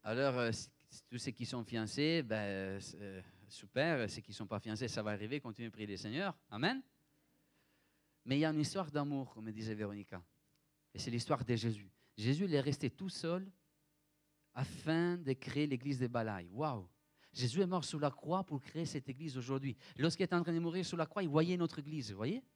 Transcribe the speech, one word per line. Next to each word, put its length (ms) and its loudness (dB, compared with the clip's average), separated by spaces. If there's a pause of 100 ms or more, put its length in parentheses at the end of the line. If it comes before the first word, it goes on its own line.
Alors, 300 2
euh, 160 4
c-, 160 -4 (400)
tous 80 -8
ceux 140 -4
qui 160 -6
sont 180 -4
fiancés, 580 2
ben, 140 0
euh, 420 -2
c'est, 220 -10
euh, 220 -10 (260)
super. 600 0
Ceux 100 -6
qui 120 -14
ne 40 -10
sont 100 -6
pas 140 -2
fiancés, 260 -2
ça 160 -2
va 100 0
arriver, 280 -2
continuez 280 -8
de 40 -10
prier 140 -8
le 100 -4
Seigneur. 400 -4 (140)
Amen. 320 0 (1400)
Mais 100 4
il 40 6
y 40 6
a 60 4
une 100 2
histoire 300 -2
d'amour, 420 0
comme 180 -8
disait 240 -4
Véronica. 480 -6 (680)
Et 60 -12
c'est 120 -4
l'histoire 320 2
de 140 2
Jésus. 340 -2 (260)
Jésus, 280 2
il 100 2
est 60 8
resté 300 0
tout 180 -8
seul 420 -4 (1040)
afin 640 2
de 160 0
créer 340 0
l'église 320 0
de 80 2
Balaï. 440 0
Waouh ! 360 -2 (460)
Jésus 300 2
est 40 6
mort 180 0
sur 140 -4
la 120 4
croix 340 0
pour 160 -2
créer 240 -4
cette 240 -4
église 280 -6
aujourd'hui. 400 -2 (200)
Lorsqu'il 280 4
était 120 2
en 60 6
train 100 2
de 60 4
mourir 260 2
sur 120 -4
la 100 2
croix, 160 -2
il 60 2
voyait 280 6
notre 240 2
église, 300 -4
vous 60 -6
voyez ? 260 0 (140)